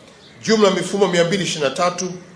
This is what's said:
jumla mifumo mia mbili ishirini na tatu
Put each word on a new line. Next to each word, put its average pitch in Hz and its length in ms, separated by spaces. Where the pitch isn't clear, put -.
jumla 214 280
mifumo 190 380
mia 175 160
mbili 180 200
ishirini 151 260
na - 40
tatu 180 380